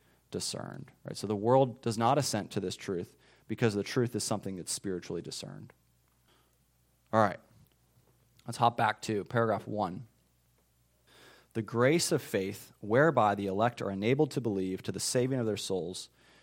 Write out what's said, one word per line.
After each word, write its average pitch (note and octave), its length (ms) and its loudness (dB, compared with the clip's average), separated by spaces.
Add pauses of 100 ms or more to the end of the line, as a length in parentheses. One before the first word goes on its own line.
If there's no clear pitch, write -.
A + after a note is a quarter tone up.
(300)
discerned." G1+ 640 -8 (120)
Right? - 140 -10
So - 80 -8
the G#2 100 0
world A#2+ 460 4
does A2+ 160 -2
not B2 220 4
assent G#2+ 320 -2
to - 80 -4
this F#2 160 -4
truth - 400 -6 (320)
because A2 260 0
the G2+ 80 0
truth A#2 340 0
is G#2 80 -2
something G2 340 -4
that's - 140 -8
spiritually F2+ 520 -6
discerned. G1+ 500 -14 (1400)
All A2 80 6
right. G2+ 180 2 (1080)
Let's B2 120 -10
hop A#2+ 180 4
back A2 280 0
to G#2 200 -2
paragraph A2 440 0
one. G#2 360 -4 (1500)
"The A2+ 80 -4
grace B2 500 2
of D3+ 100 2
faith G2+ 600 -4
whereby A#2 540 4
the G2+ 100 -4
elect G2+ 360 0
are G2 80 -4
enabled B2 420 2
to C#3+ 100 -4
believe F#2+ 420 -2
to - 80 -8
the F#2+ 80 -6
saving B2+ 400 0
of A#2 60 0
their G#2 100 0
souls F#2 540 -6 (340)